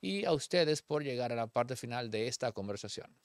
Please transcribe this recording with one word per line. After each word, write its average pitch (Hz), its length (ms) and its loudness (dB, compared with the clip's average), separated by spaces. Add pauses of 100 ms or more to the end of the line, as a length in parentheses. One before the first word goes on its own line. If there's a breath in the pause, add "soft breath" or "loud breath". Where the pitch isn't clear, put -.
y 196 240 -2
a 175 80 4
ustedes 156 480 2
por 151 220 0
llegar 123 280 0
a 120 40 0
la 117 120 0
parte 120 280 0
final 120 340 -4
de 110 180 0
esta 120 240 -2
conversación. 101 720 -6